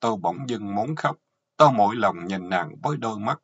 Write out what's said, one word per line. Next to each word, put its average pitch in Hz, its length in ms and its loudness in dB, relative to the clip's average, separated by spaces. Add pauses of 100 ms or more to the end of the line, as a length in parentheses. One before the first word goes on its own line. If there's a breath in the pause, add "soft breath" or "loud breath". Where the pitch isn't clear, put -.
tôi 113 160 0
bỗng 95 320 -4
dưng 107 260 -6
muốn 127 220 -2
khóc. - 200 -2 (400)
Tôi - 160 8
mỗi 202 240 4
lòng 170 300 0
nhìn 185 220 -6
nàng 151 220 -2 (120)
với 147 140 -2
đôi 113 220 -6
mắt 123 240 -4